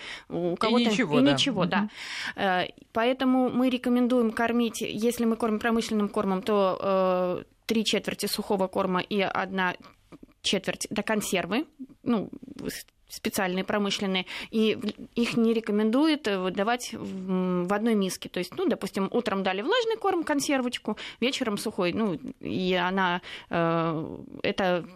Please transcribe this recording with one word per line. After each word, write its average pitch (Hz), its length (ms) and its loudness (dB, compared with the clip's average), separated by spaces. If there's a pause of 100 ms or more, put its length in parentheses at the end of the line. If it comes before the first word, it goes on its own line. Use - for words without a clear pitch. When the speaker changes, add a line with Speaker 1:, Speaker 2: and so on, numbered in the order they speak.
(280)
Speaker 1:
у 170 240 -2
Speaker 2:
И 170 40 -2
Speaker 1:
кого-то 226 340 2
Speaker 2:
ничего, 208 280 2
Speaker 1:
и 254 60 6
Speaker 2:
да. 285 80 6
Speaker 1:
ничего, 220 340 2
да. 185 140 2
Speaker 2:
Мгм. 208 100 0 (460)
Speaker 1:
Э, 185 300 0 (260)
поэтому 254 580 4
мы 254 180 2
рекомендуем 247 600 4
кормить, 233 500 0
если 226 440 0
мы 226 120 2
кормим 220 220 0
промышленным 226 500 0
кормом, 196 340 0
то, 196 380 2
э, 185 640 2 (220)
три 220 180 0
четверти - 420 -2
сухого 196 420 -2
корма 185 320 0
и 202 220 -2
одна 185 520 -2 (680)
четверть, - 480 -2
да, 214 120 -4
консервы, 202 640 0 (380)
ну, 220 240 0 (400)
с-, - 180 -10 (220)
специальные, 185 560 -2
промышленные, 196 640 0 (240)
и 220 260 2
в-, 208 160 -4 (220)
их 233 220 0
не 226 180 4
рекомендуют, 226 720 2
э, 196 100 2
выдавать 196 540 -2
в, 190 380 -8
м, 185 360 2
в 185 60 0
одной 220 220 2
миске. 190 340 0
То - 100 -8
есть, 180 180 -6
ну, 370 100 -2
допустим, 196 460 -2
утром 196 300 0
дали 190 200 0
влажный 453 340 0
корм, 381 280 0
консервочку, 269 720 -2 (240)
вечером 233 380 0
сухой, 190 340 -2
ну, 196 260 0 (220)
и 180 340 -2
она, 180 480 0 (280)
э, 165 680 0 (240)
это 180 420 0 (100)